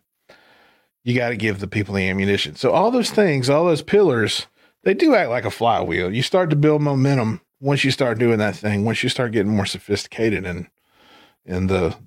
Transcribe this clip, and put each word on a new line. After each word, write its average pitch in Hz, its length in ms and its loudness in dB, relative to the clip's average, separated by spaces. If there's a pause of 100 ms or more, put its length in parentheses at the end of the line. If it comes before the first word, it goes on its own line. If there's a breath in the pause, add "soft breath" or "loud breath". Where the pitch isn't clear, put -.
(1040 soft breath)
you 120 120 0
gotta 120 200 0
give 101 240 -2
the 98 80 -8
people 101 280 -4
the 95 140 0
ammunition. 98 460 0
So - 160 0
all 196 200 2
those 247 200 0
things, 143 380 2
all 151 160 2
those 160 160 2
pillars, 135 680 0 (360 soft breath)
they 190 100 2
do 302 220 2
act 170 140 2
like 117 160 -4
a 101 60 -4
flywheel. 92 640 0
You 120 80 -2
start 185 300 0
to 151 40 2
build 151 260 2
momentum 135 600 0 (180)
once 139 240 0
you 135 80 0
start 120 280 -2
doing 117 200 4
that 101 160 0
thing, 104 300 -2
once 113 180 -2
you 127 60 -2
start 120 220 -4
getting 107 240 0
more 104 100 0
sophisticated 98 800 -4
in, 90 240 -10 (720 soft breath)
in 92 240 -4
the, 92 400 0